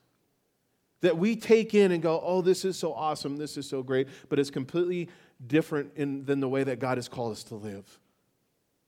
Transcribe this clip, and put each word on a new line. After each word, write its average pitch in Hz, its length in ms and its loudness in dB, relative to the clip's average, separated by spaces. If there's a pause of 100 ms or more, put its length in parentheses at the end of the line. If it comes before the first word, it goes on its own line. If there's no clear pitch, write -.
(1040)
that 165 160 4
we 214 180 2
take 220 380 4
in 196 180 6
and 165 100 0
go, 160 220 2
"Oh, 185 160 0
this 180 240 2
is 190 140 -2
so 160 160 -4
awesome, 147 420 -4
this 151 200 -10
is 143 120 -10
so 135 140 -6
great," 131 260 2 (200)
but 147 100 2
it's 139 120 2
completely 175 600 -2 (360)
different 147 480 0
in, 139 300 -4
than 139 160 0
the 135 80 0
way 135 160 0
that 127 140 -2
God 127 180 0
has 120 100 -6
called 117 260 -6
us 104 120 -12
to 120 100 -14
live. 101 440 -14 (880)